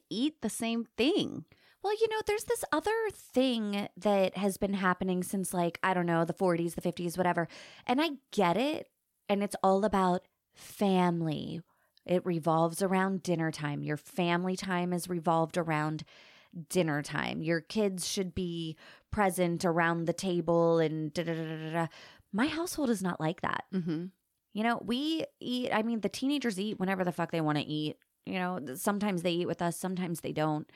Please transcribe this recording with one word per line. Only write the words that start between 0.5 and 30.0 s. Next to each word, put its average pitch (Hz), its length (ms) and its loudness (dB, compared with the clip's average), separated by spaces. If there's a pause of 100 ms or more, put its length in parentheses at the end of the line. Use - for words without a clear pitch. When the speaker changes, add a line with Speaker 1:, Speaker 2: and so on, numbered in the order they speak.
Speaker 1:
thing. 247 480 2 (380)
Speaker 2:
Well, 403 180 0
you 453 80 6
know, 440 160 0
there's 415 200 -2
this - 260 -2
other 415 400 0
thing 226 840 0
that 196 420 2
has 196 200 0
been 196 160 0
happening 185 480 2
since, 185 320 -4
like, 175 300 0
I 190 100 4
don't 175 140 2
know, 170 180 4
the 165 80 -2
forties, 170 400 0
the - 80 -6
fifties, 175 340 -4
whatever. 175 320 2 (380)
And 254 160 2
I 320 100 2 (200)
get 175 260 4
it. 262 320 -2 (400)
And 202 140 2
it's 202 200 -4
all 190 220 4
about 190 420 2 (260)
family. 170 1080 0 (440)
It 175 200 0
revolves 165 560 2
around 190 420 2
dinner 165 280 0
time. 147 320 -4
Your 147 140 -2
family 180 580 0
time 180 380 -2
is 175 160 -4
revolved 165 480 2
around 156 460 0 (680)
dinner 160 340 2
time. 143 380 -4
Your 160 200 0
kids 196 460 -2
should 190 280 -4
be 170 400 -4 (360)
present 180 540 2
around 170 400 2
the 170 80 2
table 170 680 4
and 156 340 0
da, 175 100 -2
da, 165 100 -2
da, 160 100 -4
da, 160 140 -6
da, 156 140 -8
da. 165 160 0 (440)
My 202 160 0
household 311 420 -2
is 208 140 0
not 180 160 -2
like 156 220 -2
that. - 320 -2
Speaker 1:
Mm-hmm. 170 320 -2 (480)
Speaker 2:
You 208 100 -2
know, 233 220 0
we 302 400 -2 (140)
eat, 247 340 -4
I 214 80 2
mean, 226 200 -2
the 196 80 -2
teenagers 262 500 -2
eat 208 200 -4
whenever 190 240 0
the 180 80 0
fuck 170 200 -4
they 165 100 0
wanna 151 240 2
eat. 151 320 -4 (280)
You 185 100 -6
know, 180 240 -2
th-, 127 180 -8
sometimes 202 460 0
they 180 100 2
eat 170 140 0
with - 140 -4
us, 170 160 0
sometimes 175 440 -4